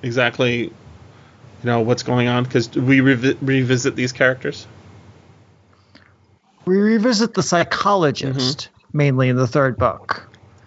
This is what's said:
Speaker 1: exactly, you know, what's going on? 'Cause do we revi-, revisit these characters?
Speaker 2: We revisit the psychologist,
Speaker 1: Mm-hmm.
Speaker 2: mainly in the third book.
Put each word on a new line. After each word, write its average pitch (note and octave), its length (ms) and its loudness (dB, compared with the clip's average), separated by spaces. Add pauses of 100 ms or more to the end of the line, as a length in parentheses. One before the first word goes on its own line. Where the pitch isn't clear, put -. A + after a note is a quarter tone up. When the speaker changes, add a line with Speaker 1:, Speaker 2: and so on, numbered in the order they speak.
Speaker 1:
exactly, A#2+ 640 0
you - 80 -10 (920)
know, A#2+ 160 0
what's A#2+ 220 0
going B2 260 0
on? B2 160 0
'Cause B2 220 -2
do C3+ 160 -4
we C3+ 180 4
revi-, C3 400 2
revisit C3 560 0
these B2+ 160 -4
characters? C3 540 -2 (2000)
Speaker 2:
We F3+ 100 2
revisit A3 580 2
the F#3 80 0
psychologist, D3 1300 0
Speaker 1:
Mm-hmm. - 300 -14
Speaker 2:
mainly C3 300 2
in B2+ 80 0
the B2+ 100 2
third C3 320 0
book. - 500 -4 (380)